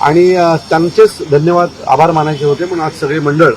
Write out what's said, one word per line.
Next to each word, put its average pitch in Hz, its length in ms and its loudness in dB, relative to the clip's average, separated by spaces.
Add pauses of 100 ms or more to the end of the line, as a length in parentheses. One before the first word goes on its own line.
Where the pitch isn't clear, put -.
आणि, 175 340 2
अ, 170 220 2
त्यांचेच 170 640 0 (120)
धन्यवाद, 170 380 2 (180)
आभार 165 240 2
मानायचे 151 340 -2
होते, 147 200 -2
म्हणून 175 220 -4
आज 156 140 -10
सगळे 156 200 -4
मंडळ 147 360 2